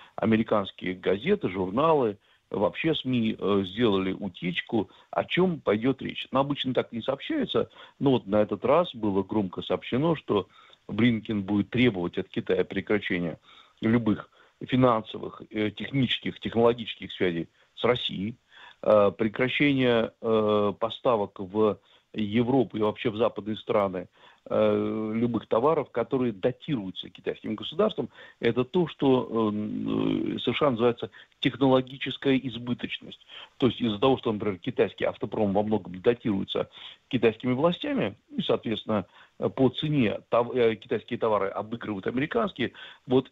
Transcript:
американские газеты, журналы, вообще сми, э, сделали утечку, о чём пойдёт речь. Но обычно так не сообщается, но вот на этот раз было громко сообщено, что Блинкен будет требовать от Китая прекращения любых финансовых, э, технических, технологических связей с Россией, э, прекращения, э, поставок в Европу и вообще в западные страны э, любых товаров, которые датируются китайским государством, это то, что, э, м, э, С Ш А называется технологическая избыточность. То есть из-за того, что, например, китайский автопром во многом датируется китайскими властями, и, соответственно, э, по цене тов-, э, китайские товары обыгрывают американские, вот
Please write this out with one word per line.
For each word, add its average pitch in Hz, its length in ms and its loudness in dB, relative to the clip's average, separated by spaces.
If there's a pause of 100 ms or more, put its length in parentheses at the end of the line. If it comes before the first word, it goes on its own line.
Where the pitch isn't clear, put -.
(160)
американские 107 800 0
газеты, 107 540 0
журналы, 107 720 0 (320)
вообще 104 440 0
сми, 120 440 0
э, 98 280 2
сделали 95 460 2
утечку, - 800 -4 (200)
о - 140 -2
чём 175 360 0
пойдёт 110 420 0
речь. - 280 -8
Но 131 100 2
обычно 139 340 -2
так 120 180 -2
не 113 80 -6
сообщается, 135 720 -2 (280)
но 139 140 2
вот 117 140 0
на 107 160 2
этот 104 220 -2
раз 160 300 2
было 101 280 0
громко 95 400 -2
сообщено, 139 540 -2
что 104 320 -2 (400)
Блинкен 107 540 2
будет 101 280 0
требовать 98 480 0
от 92 100 -6
Китая 92 360 0
прекращения 95 720 -2 (420)
любых 110 500 2 (360)
финансовых, 120 840 0
э, 107 200 -2
технических, 107 720 -2
технологических 113 720 0
связей 85 360 -2 (280)
с - 80 -4
Россией, 110 520 -2 (460)
э, 104 340 6
прекращения, 123 1040 2
э, 107 600 2
поставок 110 580 -2
в 101 400 0 (360)
Европу 113 640 0
и - 20 -4
вообще 107 300 0
в 104 60 -6
западные 107 400 -2
страны 98 520 -2 (400)
э, 107 640 0
любых 117 320 0
товаров, 135 440 2
которые 120 420 -2
датируются 101 800 -4
китайским - 440 -8
государством, 156 540 -2 (320)
это 120 240 0
то, 180 240 0
что, 131 420 2
э, 107 240 0
м, 107 800 -2
э, - 20 -6
С - 140 -2
Ш - 140 0
А 139 40 4
называется 117 400 0 (300)
технологическая 131 960 2
избыточность. 120 880 -6 (340)
То 131 80 4
есть 110 140 0
из-за 107 180 0
того, 131 200 4
что, 117 140 -2
например, 98 260 -4
китайский 117 460 -2
автопром 104 480 -2
во 104 100 2
многом 104 380 -4
датируется 104 680 0 (400)
китайскими 120 440 2
властями, 170 640 0 (200)
и, 226 60 -2
соответственно, 110 640 -2 (320)
э, 127 100 -2
по 127 200 2
цене 127 520 0 (100)
тов-, 120 240 2
э, 113 220 4
китайские 113 420 -6
товары 104 300 0
обыгрывают 107 580 -8
американские, 135 640 -2 (340)
вот 131 260 2